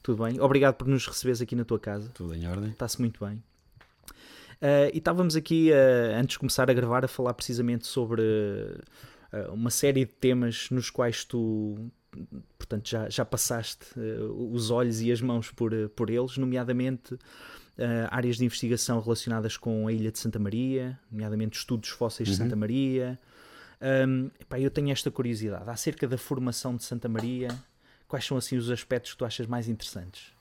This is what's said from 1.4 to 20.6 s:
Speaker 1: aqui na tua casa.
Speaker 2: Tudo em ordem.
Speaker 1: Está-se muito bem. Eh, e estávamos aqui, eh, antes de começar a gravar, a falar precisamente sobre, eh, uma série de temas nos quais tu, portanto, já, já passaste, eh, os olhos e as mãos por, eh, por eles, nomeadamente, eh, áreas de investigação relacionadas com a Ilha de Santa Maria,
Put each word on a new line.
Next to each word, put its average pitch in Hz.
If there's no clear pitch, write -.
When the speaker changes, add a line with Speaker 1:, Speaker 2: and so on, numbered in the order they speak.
Speaker 1:
aqui 117
na 120
tua 113
casa. 104
Speaker 2:
Tudo 85
em 85
ordem. 101
Speaker 1:
Está-se 117
muito 113
bem. 107
Eh, 143
e 160
estávamos 170
aqui, 160
eh, 127
antes 131
de -
começar 131
a 127
gravar, 123
a 127
falar 123
precisamente 120
sobre, 113
eh, 101
uma 113
série 135
de -
temas 123
nos 127
quais 120
tu, 107
portanto, -
já, 110
já -
passaste, -
eh, 113
os 117
olhos 117
e 117
as 120
mãos 120
por, 113
eh, 110
por 113
eles, 123
nomeadamente, 127
eh, 117
áreas 123
de 123
investigação 117
relacionadas 110
com 110
a 113
Ilha 110
de -
Santa 113
Maria, 127